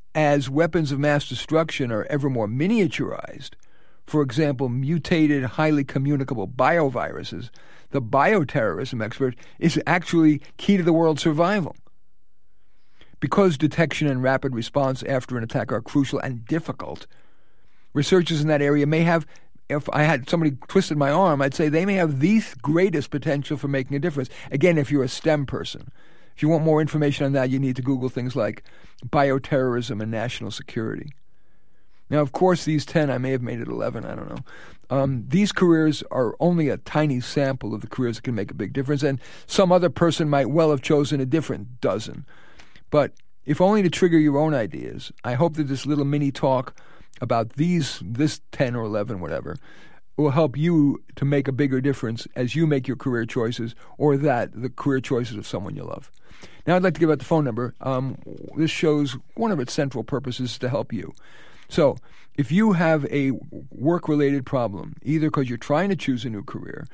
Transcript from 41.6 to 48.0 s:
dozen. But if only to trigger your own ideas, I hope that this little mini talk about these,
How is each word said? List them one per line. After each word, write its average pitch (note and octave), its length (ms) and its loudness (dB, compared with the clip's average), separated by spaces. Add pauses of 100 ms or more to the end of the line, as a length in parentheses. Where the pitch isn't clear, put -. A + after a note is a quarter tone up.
dozen. G#2 440 -2 (640)
But D3 240 2 (320)
if D3 160 0
only G3+ 220 6
to F3+ 60 4
trigger E3 300 4
your D3 180 4
own D#3 160 2
ideas, C2+ 580 -4 (120)
I A#2+ 100 -2
hope C3 220 2
that D3 120 0
this C3+ 180 -4
little D3 200 2
mini C#3+ 260 2
talk C3 480 0 (420)
about A2+ 320 0
these, E3 500 0